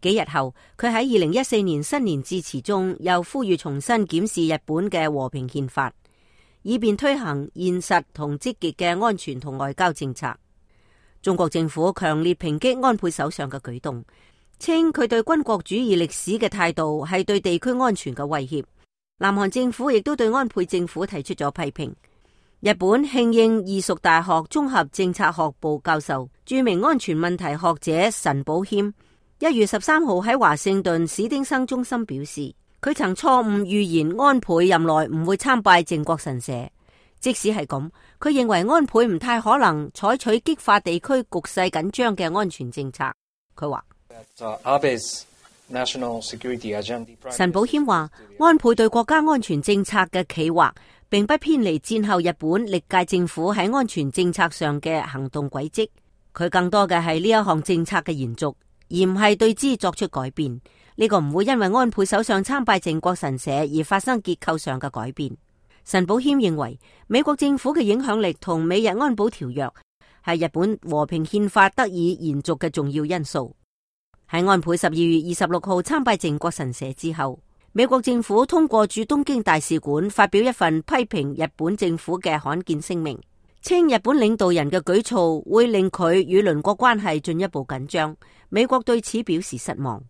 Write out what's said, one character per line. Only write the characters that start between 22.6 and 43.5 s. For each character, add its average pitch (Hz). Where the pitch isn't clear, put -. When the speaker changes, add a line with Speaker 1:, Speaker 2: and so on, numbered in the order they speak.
Speaker 1:
日 208
本 196
慶 254
應 226
義 196
塾 180
大 165
學 180
綜 294
合 240
政 180
策 170
學 160
部 151
教 160
授、 131
著 262
名 202
安 285
全 180
問 175
題 160
學 170
者 175
神 139
保 151
謙 202
一 302
月 214
十 208
三 311
號 233
喺 208
華 185
盛 190
頓 170
史 202
丁 277
生 262
中 247
心 240
表 139
示， 147
佢 285
曾 202
錯 254
誤 202
預 202
言 165
安 269
倍 175
任 175
內 156
唔 160
會 190
參 254
拜 180
靖 151
國 156
神 131
社。 123
即 254
使 208
係 208
咁， 143
佢 294
認 262
為 190
安 311
倍 233
唔 196
太 240
可 226
能 156
採 220
取 233
激 320
化 208
地 170
區 262
局 -
勢 185
緊 160
張 233
嘅 170
安 202
全 123
政 139
策。 127